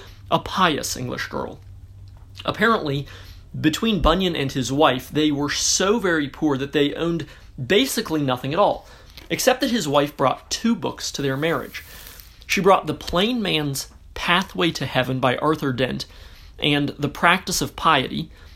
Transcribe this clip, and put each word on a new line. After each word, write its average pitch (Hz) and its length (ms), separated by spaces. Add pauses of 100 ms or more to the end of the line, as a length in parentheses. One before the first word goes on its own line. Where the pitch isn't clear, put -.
(320)
a 160 80
pious 170 580
English 127 300
girl. - 320 (840)
Apparently, 156 640 (520)
between 156 420
Bunyan 175 340
and 135 160
his 131 200
wife, 135 380
they 151 220
were 143 180
so 196 500
very 170 280
poor 143 300
that 139 140
they 143 240
owned 170 320 (360)
basically 196 580
nothing 135 320
at 170 60
all, 180 280 (440)
except 247 300
that 262 100
his 214 160
wife 147 280
brought - 340
two 226 260
books 131 360
to - 100
their 135 140
marriage. 143 480 (640)
She - 160
brought 185 260
The 147 60
Plain 220 480
Man's 151 480 (240)
Pathway 180 580
to 147 140
Heaven 131 340
by 123 180
Arthur 151 360
Dent 131 320 (520)
and 147 320
The 143 200
Practice 180 520
of 143 140
Piety 151 560 (240)